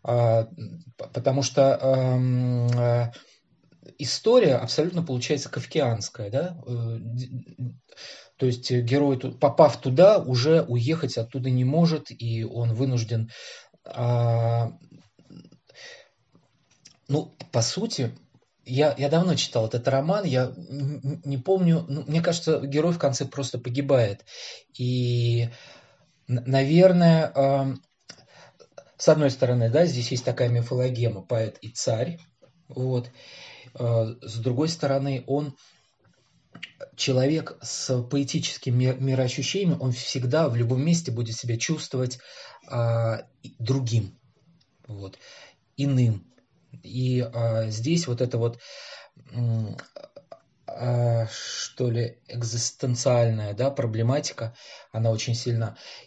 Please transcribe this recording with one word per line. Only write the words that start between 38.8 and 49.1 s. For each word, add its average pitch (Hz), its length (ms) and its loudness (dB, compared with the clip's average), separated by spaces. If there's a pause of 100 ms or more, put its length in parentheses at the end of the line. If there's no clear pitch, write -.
мироощущением, 135 800 0
он 127 100 0
всегда 127 580 -2
в 117 60 -2
любом 120 280 0
месте 165 280 0
будет 113 240 -6
себя 117 220 -4
чувствовать, 127 640 -4 (500)
а, 117 540 0 (200)
и - 160 -18
другим, 117 580 -2 (720)
вот, 98 320 -14 (580)
иным. 127 480 2 (580)
И, 127 380 -2 (120)
а, 113 360 0
здесь 127 380 -2
вот 123 140 -4
эта 123 160 -2
вот, 117 220 -2 (720)